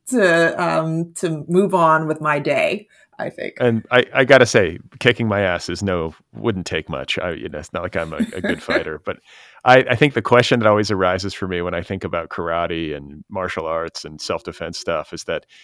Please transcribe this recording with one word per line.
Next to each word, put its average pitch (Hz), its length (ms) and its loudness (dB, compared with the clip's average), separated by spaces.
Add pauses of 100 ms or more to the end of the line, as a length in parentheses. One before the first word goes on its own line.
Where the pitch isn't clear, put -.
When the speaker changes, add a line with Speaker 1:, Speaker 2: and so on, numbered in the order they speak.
Speaker 1:
to, 175 560 4
um, 165 520 -2
to 160 320 -4
move 190 280 2
on 160 320 4
with 151 140 -4
my 151 180 0
day, 143 480 0 (320)
I 120 100 -6
think. - 300 -10
Speaker 2:
And 117 320 2
I, 123 220 4
I 135 120 2
gotta 127 200 8
say, 90 340 2 (200)
kicking 117 280 2
my 101 140 2
ass 90 280 0
is 87 140 -6
no, 87 320 -2 (180)
wouldn't 95 320 -2
take 80 240 -6
much. 69 300 -6
I, 87 120 -4
you - 180 -8
know, 76 100 -10
it's - 140 -14
not 87 100 -6
like 90 120 -6
I'm 82 180 -4
a, 76 40 -8 (160)
a - 80 -8
good - 220 -6
Speaker 1:
<laughs> - 0 -
Speaker 2:
fighter, - 420 -4
but - 120 -6 (460)
I, 127 140 8 (140)
I 123 40 2
think 139 200 2
the 117 60 0
question 120 380 4
that 110 80 4
always 107 220 4
arises 92 440 0
for - 140 -8
me 90 140 -4
when 87 140 -4
I 85 80 -4
think 95 200 -6
about 82 260 -6
karate 82 680 -4
and 71 340 -14
martial 90 380 -6
arts 82 380 -6
and 78 140 -16
self-defense 85 600 -8
stuff 80 340 -6
is 82 120 -12
that 80 200 -6 (180)